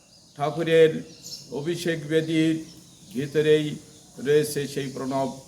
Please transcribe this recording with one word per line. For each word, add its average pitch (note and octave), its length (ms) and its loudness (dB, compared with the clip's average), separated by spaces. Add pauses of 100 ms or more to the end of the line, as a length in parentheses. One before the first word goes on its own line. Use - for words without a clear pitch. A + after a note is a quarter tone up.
(380)
ঠাকুরের D#3+ 840 2 (300)
অভিষেক D#3+ 560 -4
বেদির D#3+ 580 0 (480)
ভিতরেই D3+ 600 2 (420)
রয়েছে C#3+ 500 0
সেই C#3 240 -6
প্রণব C3+ 560 -4